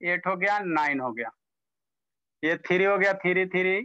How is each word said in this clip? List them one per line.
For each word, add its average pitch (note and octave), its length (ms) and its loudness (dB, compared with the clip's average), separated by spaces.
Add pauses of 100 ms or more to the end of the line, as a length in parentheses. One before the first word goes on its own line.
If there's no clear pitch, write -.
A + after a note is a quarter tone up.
एट F3+ 240 -2
हो F#3+ 100 0
गया, G3+ 220 0
नाइन D3+ 420 0
हो B2+ 120 -4
गया। A2+ 180 -8 (1120)
ये D#3+ 140 0
थ्री F#3 280 2
हो G3+ 140 4
गया, G3 160 2
थ्री, F#3 320 0
थ्री, F#3 380 0